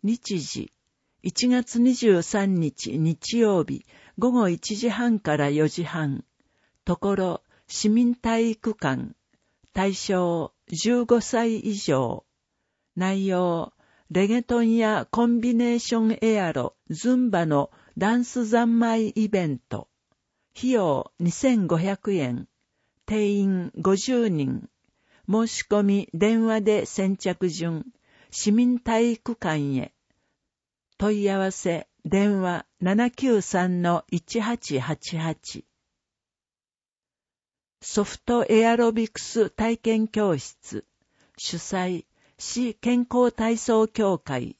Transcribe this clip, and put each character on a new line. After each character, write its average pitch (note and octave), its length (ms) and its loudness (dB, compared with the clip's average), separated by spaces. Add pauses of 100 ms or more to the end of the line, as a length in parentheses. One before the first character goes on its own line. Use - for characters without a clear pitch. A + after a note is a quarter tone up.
日 G#3 360 -2
時、 - 340 -10 (480)
一 A3+ 260 -2
月 B3 320 0
二 B3 140 6
十 G3+ 280 4
三 G3 340 0
日 D#3 420 -4
日 D#3+ 400 -2
曜 G3+ 260 4
日、 C#3 220 -8 (320)
午 A#3+ 140 0
後 A#3 180 2
一 F3 260 -4
時 A#3 140 -2
半 A3 300 0
か D3+ 180 0
ら C#3+ 120 2
四 D3+ 180 2
時 F3 160 -4
半。 D3+ 420 -4 (580)
と F3 140 -2
こ G3+ 180 0
ろ、 F#3 280 -2 (240)
市 - 220 -2
民 A#3+ 240 4
体 A3+ 380 0
育 A3 240 -6
館。 C#3 400 -6 (580)
対 G3 200 0
象、 F3+ 600 -2 (140)
十 A#3 380 0
五 A#3+ 160 4
歳 A3+ 380 -2
以 G#2 160 -4
上。 C3 500 -2 (680)
内 F#3+ 300 -2
容、 F3+ 480 -2 (380)
レ F#3 160 2
ゲ A#3+ 160 2
ト A#3+ 160 0
ン A3+ 160 4
や G#3+ 340 2
コ A#3+ 160 2
ン A#3 160 2
ビ A#3+ 140 0
ネ A#3+ 200 2
ー A#3 40 0
シ - 160 -4
ョ A3+ 60 2
ン A3 200 2
エ A3 200 2
ア E3 120 -2
ロ、 - 220 -4 (140)
ズ A3 260 0
ン B3+ 160 2
バ E3+ 140 2
の D3 260 0 (260)
ダ G#3+ 180 2
ン B3 100 2
ス A#3+ 200 -2
三 A#3 340 2
昧 A3+ 300 2
イ G#3+ 200 0
ベ F#3 180 0
ン C3+ 120 -4
ト。 - 280 -10 (680)
費 B3+ 160 -2
用 F3 480 0
二 F3 120 0
千 A#3+ 340 2
五 E3 140 2
百 G3 340 -2
円。 B2+ 340 -2 (580)
定 G#3+ 260 0
員 F#3+ 440 0
五 F#3+ 200 2
十 A#3 320 0
人。 C3+ 420 -2 (580)
申 A3 200 2
し - 160 -8
込 G#3 200 2
み、 G3 300 2
電 A3 320 2
話 A3 160 0
で G#3 240 2
先 F#3+ 320 -2
着 F#3 320 -2
順。 E3 360 -6 (440)
市 - 220 -2
民 B3 280 4
体 A#3 340 2
育 A3+ 220 -6
館 D3 420 -2
へ。 - 160 -6 (1040)
問 G#3 260 0
い G3+ 60 2
合 G3 100 0
わ F#3+ 120 0
せ、 E3+ 360 -4 (180)
電 G3 360 2
話 F3 240 -4 (140)
七 G#3 300 2
九 A#3+ 320 2
三 F3+ 400 -2
の F3 280 0
一 F#3 320 -4
八 G#3 380 -4
八 D#3 380 -6
八。 D#3+ 480 -8 (2250)
ソ - 220 -2
フ - 200 -8
ト A#3+ 240 0
エ A3+ 200 6
ア A#3 100 2
ロ A#3 140 4
ビ A3+ 180 -2
ク - 100 -14
ス - 300 -2
体 A3+ 280 -2
験 A3 300 0
教 G3+ 300 0
室。 - 480 -14 (520)
主 - 200 -8
催、 F3+ 480 -6 (320)
市 A#3+ 380 -6
健 A#3+ 240 0
康 B3 320 2
体 A3+ 260 -2
操 A3 300 2
協 G3 300 0
会。 B2 420 -8